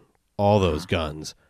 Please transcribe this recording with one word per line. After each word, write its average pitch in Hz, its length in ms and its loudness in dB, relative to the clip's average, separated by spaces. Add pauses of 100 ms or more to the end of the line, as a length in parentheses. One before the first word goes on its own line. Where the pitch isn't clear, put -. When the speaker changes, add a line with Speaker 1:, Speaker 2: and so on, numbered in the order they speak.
(360)
Speaker 1:
all 104 240 4
those 80 220 0
Speaker 2:
Uh-huh. - 80 -14
Speaker 1:
guns. 78 440 -6 (160)